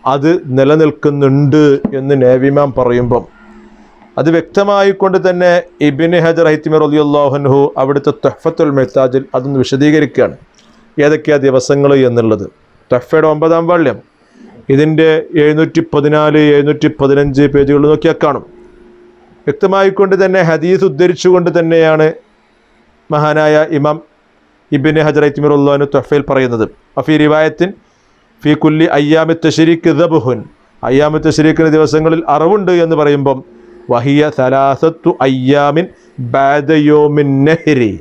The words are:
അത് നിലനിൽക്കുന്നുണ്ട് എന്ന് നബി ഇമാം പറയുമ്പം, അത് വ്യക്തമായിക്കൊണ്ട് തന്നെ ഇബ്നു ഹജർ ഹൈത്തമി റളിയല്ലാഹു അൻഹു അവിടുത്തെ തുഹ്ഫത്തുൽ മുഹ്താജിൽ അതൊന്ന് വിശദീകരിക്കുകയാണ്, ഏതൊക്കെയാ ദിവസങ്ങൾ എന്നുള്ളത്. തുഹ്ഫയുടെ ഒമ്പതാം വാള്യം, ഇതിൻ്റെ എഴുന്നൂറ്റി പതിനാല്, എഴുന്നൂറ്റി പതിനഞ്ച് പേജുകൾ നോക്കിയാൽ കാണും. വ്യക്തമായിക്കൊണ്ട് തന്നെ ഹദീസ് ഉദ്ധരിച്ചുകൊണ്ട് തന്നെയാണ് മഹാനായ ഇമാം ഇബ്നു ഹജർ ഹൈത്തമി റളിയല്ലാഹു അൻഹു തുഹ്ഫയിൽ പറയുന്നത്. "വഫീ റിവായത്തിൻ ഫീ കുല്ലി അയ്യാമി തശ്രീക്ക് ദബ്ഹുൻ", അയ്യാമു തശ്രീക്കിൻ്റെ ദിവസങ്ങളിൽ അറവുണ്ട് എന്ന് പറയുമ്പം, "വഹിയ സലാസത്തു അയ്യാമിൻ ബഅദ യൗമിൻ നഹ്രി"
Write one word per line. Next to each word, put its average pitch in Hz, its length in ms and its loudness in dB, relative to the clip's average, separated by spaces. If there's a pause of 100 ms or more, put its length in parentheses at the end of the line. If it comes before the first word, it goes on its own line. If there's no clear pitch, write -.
അത് 139 240 -2 (300)
നിലനിൽക്കുന്നുണ്ട് 147 1040 2 (320)
എന്ന് 135 240 -2
നബി 127 300 2
ഇമാം 143 260 0
പറയുമ്പം, 123 480 -2 (960)
അത് 143 160 0
വ്യക്തമായിക്കൊണ്ട് 196 920 0
തന്നെ 180 260 2 (360)
ഇബ്നു 165 380 0
ഹജർ 165 260 2
ഹൈത്തമി 156 320 -2
റളിയല്ലാഹു 147 560 0
അൻഹു 139 200 0 (240)
അവിടുത്തെ 143 300 -2 (120)
തുഹ്ഫത്തുൽ 160 520 -2
മുഹ്താജിൽ 131 480 0 (100)
അതൊന്ന് 135 280 -4
വിശദീകരിക്കുകയാണ്, 139 760 0 (600)
ഏതൊക്കെയാ 151 400 0 (100)
ദിവസങ്ങൾ 139 460 2 (160)
എന്നുള്ളത്. 110 380 0 (460)
തുഹ്ഫയുടെ 156 400 0
ഒമ്പതാം 165 380 0
വാള്യം, 143 280 0 (760)
ഇതിൻ്റെ 156 360 2 (320)
എഴുന്നൂറ്റി 156 500 0
പതിനാല്, 151 500 2 (120)
എഴുന്നൂറ്റി 147 360 0 (100)
പതിനഞ്ച് 139 440 0 (120)
പേജുകൾ 143 340 2
നോക്കിയാൽ 151 340 0
കാണും. 135 220 -4 (1000)
വ്യക്തമായിക്കൊണ്ട് 196 800 0
തന്നെ 185 260 0
ഹദീസ് 175 400 0
ഉദ്ധരിച്ചുകൊണ്ട് 175 680 0
തന്നെയാണ് 160 500 2 (1000)
മഹാനായ 151 440 0 (240)
ഇമാം 151 180 -2 (760)
ഇബ്നു 151 340 0
ഹജർ 147 220 0
ഹൈത്തമി 147 240 -2
റളിയല്ലാഹു 143 260 2
അൻഹു 143 200 -2
തുഹ്ഫയിൽ 143 340 -2
പറയുന്നത്. 120 340 0 (320)
"വഫീ 151 160 -2 (100)
റിവായത്തിൻ 156 460 0 (720)
ഫീ 147 120 0
കുല്ലി 156 320 0 (100)
അയ്യാമി 160 380 0 (100)
തശ്രീക്ക് 165 540 0
ദബ്ഹുൻ", 131 400 0 (440)
അയ്യാമു 147 420 0
തശ്രീക്കിൻ്റെ 156 500 0
ദിവസങ്ങളിൽ 156 460 0 (140)
അറവുണ്ട് 180 380 0 (120)
എന്ന് 165 160 -2
പറയുമ്പം, 139 380 0 (520)
"വഹിയ 139 480 0
സലാസത്തു 135 720 0 (160)
അയ്യാമിൻ 143 600 0 (480)
ബഅദ 139 360 0 (180)
യൗമിൻ 147 440 2 (160)
നഹ്രി" 151 420 0 (100)